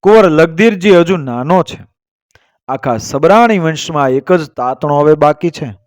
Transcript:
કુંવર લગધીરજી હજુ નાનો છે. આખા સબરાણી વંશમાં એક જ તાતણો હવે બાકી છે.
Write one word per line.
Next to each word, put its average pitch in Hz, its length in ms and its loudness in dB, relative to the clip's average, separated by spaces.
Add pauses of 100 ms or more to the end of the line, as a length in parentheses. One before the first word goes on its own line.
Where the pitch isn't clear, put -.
કુંવર 202 260 4
લગધીરજી 175 680 2
હજુ 170 200 2
નાનો 139 460 -2
છે. - 220 -14 (800)
આખા 131 300 -4
સબરાણી 190 600 2
વંશમાં 156 500 -4
એક 135 220 -2
જ 160 180 -2
તાતણો 143 500 -4
હવે 151 160 2
બાકી 151 340 0
છે. 127 260 -12 (120)